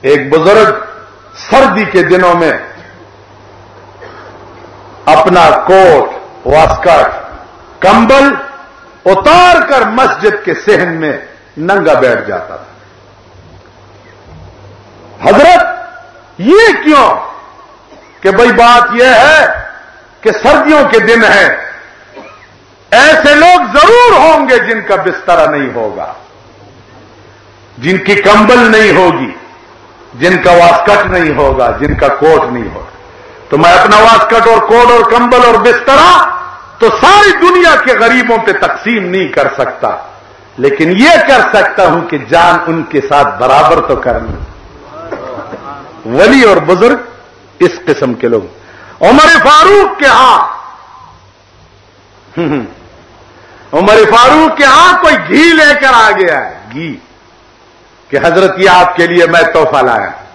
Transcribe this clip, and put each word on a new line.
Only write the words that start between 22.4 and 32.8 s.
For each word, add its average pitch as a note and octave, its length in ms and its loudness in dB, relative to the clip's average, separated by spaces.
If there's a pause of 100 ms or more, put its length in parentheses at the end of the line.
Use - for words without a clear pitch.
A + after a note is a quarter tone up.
ایسے D4 440 2
لوگ D4+ 440 2
ضرور A#4 340 4
ہوں D4+ 360 2
گے B3 100 2
جن A3 240 -6
کا G3 140 -4
بسترا E3+ 540 -2
نہیں C#3 240 -6
ہوگا، G#2 380 -8 (1700)
جن E3+ 200 -4
کی G3+ 160 -2
کمبل G#3 440 2 (120)
نہیں G#3+ 260 2
ہوگی، D3 340 0 (840)
جن E3+ 280 -2
کا F3+ 100 2
واسکٹ F3 540 2
نہیں E3+ 300 -4
ہوگا، C3 340 0 (100)
جن C#3+ 140 -4
کا C#3+ 140 -2
کوٹ C#3 440 0
نہیں G#2+ 220 -10
ہوگا۔ - 140 -16 (600)